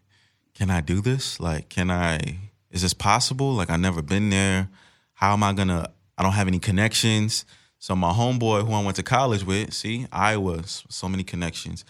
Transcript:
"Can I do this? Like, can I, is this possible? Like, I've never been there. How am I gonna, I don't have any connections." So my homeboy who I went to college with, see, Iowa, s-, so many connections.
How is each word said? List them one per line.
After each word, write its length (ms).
"Can 160
I 140
do 180
this? 400
Like, 300
can 200
I, 280
is 120
this 100
possible? 640
Like, 160
I've 100
never 220
been 260
there. 400
How 180
am 100
I 120
gonna, 340
I 40
don't 100
have 140
any 120
connections." 880
So 180
my 160
homeboy 540
who 80
I 80
went 140
to 60
college 420
with, 280
see, 400
Iowa, 460
s-, 320
so 180
many 160
connections. 640